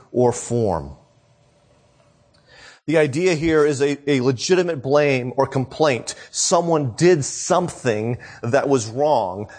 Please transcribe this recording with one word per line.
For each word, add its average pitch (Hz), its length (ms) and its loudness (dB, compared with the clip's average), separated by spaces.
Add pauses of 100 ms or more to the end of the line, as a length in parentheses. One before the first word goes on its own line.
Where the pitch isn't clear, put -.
(100)
or 120 220 2
form. 90 640 -4 (1900)
The 156 120 2
idea 156 380 2
here 156 280 2
is 143 160 0
a, 143 160 0 (140)
a 135 100 2
legitimate 156 600 0
blame 135 540 2
or 135 100 2
complaint. 131 680 -2 (160)
Someone 165 640 0
did 165 280 4
something 123 960 -4 (240)
that 120 260 0
was 120 200 0
wrong, 110 600 -2 (100)